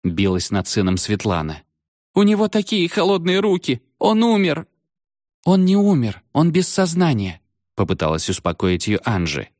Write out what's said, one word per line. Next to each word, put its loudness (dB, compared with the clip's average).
билась -2
над -4
сыном 0
Светлана. -4
«У 4
него 2
такие -2
холодные 0
руки! -2
Он 2
умер!» 0
«Он 4
не 4
умер, 2
он 2
без 0
сознания», 0
попыталась -2
успокоить -2
её 0
Анжи. -4